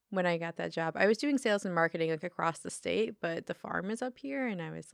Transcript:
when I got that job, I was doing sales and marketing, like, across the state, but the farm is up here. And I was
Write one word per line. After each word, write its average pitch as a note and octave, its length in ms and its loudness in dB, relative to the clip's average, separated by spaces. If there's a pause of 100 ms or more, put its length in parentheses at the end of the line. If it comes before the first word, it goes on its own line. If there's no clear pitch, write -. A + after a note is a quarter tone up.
when F#3 160 2
I F3 120 4
got E3 180 -4
that E3+ 160 -2
job, D#3+ 240 0
I F#3+ 120 4
was A3 100 6
doing C#4+ 200 2
sales G#3 280 2
and F3+ 100 -2
marketing, E3 360 2
like, D#3 120 -2
across E3 360 -2
the - 120 -10
state, G#3 480 0
but E3+ 280 -4
the E3+ 60 -2
farm F3 360 -4
is A#3 120 -4
up B3+ 160 -6
here. C4+ 300 -4
And F#3+ 140 -2
I D#3+ 100 -8
was D#3+ 220 -10